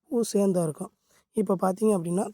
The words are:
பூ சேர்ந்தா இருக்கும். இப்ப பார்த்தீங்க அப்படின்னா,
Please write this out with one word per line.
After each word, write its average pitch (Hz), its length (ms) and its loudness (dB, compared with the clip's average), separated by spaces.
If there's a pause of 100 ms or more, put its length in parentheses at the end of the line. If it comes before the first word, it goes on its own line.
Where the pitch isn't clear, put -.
பூ 240 120 0 (120)
சேர்ந்தா 196 300 2
இருக்கும். 160 280 -6 (400)
இப்ப 202 300 0
பார்த்தீங்க 196 320 2
அப்படின்னா, 175 400 -2